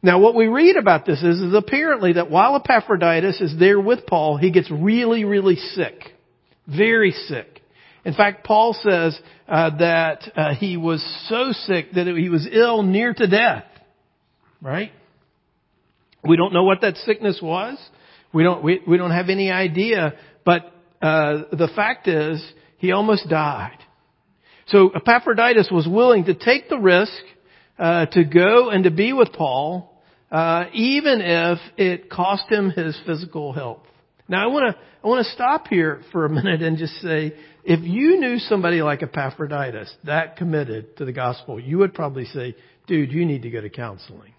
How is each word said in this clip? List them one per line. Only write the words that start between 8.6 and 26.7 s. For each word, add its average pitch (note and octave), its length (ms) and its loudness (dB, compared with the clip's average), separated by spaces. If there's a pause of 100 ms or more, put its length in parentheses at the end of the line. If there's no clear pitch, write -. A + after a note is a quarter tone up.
says, E3+ 380 0 (300)
uh, D#3+ 300 0
that, E3 580 0
uh, D3+ 180 0
he F3+ 220 -4
was E3 260 -4 (260)
so B3 220 -2
sick F#3 440 -4
that F3+ 120 0
he F3 220 -2
was D#3+ 200 0
ill A3+ 360 2
near G#3+ 280 0
to A3 140 0
death. G3 380 0 (1000)
Right? E3 300 -8 (1300)
We D#3+ 140 4
don't F#3 160 0
know F3+ 100 2
what F#3+ 200 2
that G3+ 160 -2
sickness G#3+ 440 -4
was. F#3 340 -6 (560)
We D#3+ 100 2
don't, F3 200 2
we, F3+ 240 0
we F3 120 4
don't F3+ 140 -2
have F3 160 -2
any F#3+ 220 -2
idea. F#3 640 -2 (300)
But, F3 280 0 (280)
uh, D#3 520 0
the D#3+ 220 -2
fact A3 320 -4
is, D#3 380 -2 (340)
he F3+ 140 -2
almost G#3 360 0
died. D3 500 -4 (880)
So F#3+ 260 6
Epaphroditus A#3 760 2
was E3 180 0
willing A3 380 4
to F#3+ 80 0
take C4+ 340 -2
the C#4+ 100 -4